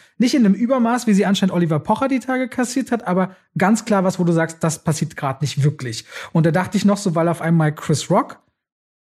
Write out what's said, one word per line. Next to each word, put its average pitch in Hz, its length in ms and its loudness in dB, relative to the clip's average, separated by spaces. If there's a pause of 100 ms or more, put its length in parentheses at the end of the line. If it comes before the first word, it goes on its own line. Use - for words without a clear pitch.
(180)
Nicht 254 160 2
in 247 100 4
einem 196 80 6
Übermaß, 240 540 0
wie 214 60 4
sie 190 120 4
anscheinend 190 300 0
Oliver 165 240 0
Pocher 220 280 -2
die 269 120 0
Tage 254 300 -4
kassiert - 420 -4
hat, 226 160 -4
aber 185 280 -2 (220)
ganz 196 260 2
klar 196 200 2
was, 185 160 0
wo 180 60 0
du 170 60 2
sagst, 160 320 0
das 160 200 -2
passiert 156 340 -4
gerade 135 260 -4
nicht 139 200 -2
wirklich. 131 420 -4 (280)
Und 160 120 4
da 165 60 4
dachte 180 260 -2
ich 190 80 0
noch 202 120 4
so, 180 180 -4
weil 165 140 2
auf 160 120 -4
einmal 160 320 2
Chris - 380 -2
Rock 220 320 0 (680)